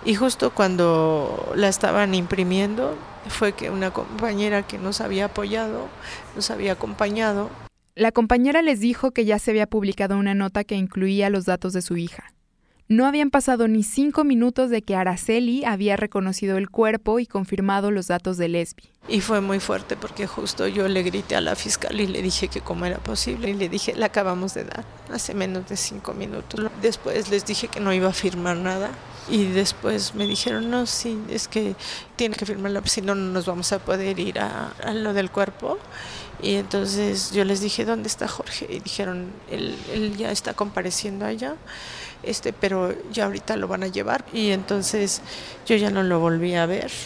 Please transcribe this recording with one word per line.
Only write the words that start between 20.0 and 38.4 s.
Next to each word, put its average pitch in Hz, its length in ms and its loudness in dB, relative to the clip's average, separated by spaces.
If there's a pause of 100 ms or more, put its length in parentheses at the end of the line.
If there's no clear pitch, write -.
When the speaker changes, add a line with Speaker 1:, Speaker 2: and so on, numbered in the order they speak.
Speaker 1:
justo - 400 -2
yo 196 200 2
le 185 160 2
grité 185 320 -2
a 92 60 4
la 80 140 0
fiscal - 460 -2
y 196 60 2
le - 140 -2
dije 185 280 0
que 202 100 -6
cómo 175 260 -4
era 180 120 -2
posible. 220 540 -2
Y - 20 0
le 196 160 -2
dije, 196 260 -2
"La 220 120 2
acabamos 190 480 0
de - 100 -4
dar - 180 -10 (260)
hace - 240 -4
menos 185 360 -4
de 196 80 -4
cinco - 360 -6
minutos". 214 560 -6 (120)
Después 214 480 0
les 202 160 0
dije 214 240 -4
que - 100 -8
no 196 140 2
iba 185 160 4
a 185 40 0
firmar 175 440 -2
nada. 185 320 -2 (400)
Y 214 160 4
después 196 680 0
me 208 140 -2
dijeron, 220 420 -2
"No, 247 160 2
sí, 233 320 -2 (120)
es - 180 -4
que 202 280 0 (420)
tiene 220 180 0
que 208 100 -4
firmarlo, 196 400 -2
si - 160 0
no, 196 140 2
no 190 160 -2
nos 185 140 0
vamos 180 260 -2
a 196 80 0
poder 190 400 -2
ir 185 200 -2
a, - 340 -4 (100)
a 220 100 -4
lo 214 200 -2
del 196 180 0
cuerpo". 202 460 -2 (680)
Y 196 120 2
entonces 196 760 -2
yo 196 140 4
les 196 160 2
dije, 208 240 -2
"¿Dónde 220 240 -2
está - 180 -4
Jorge?". - 420 -8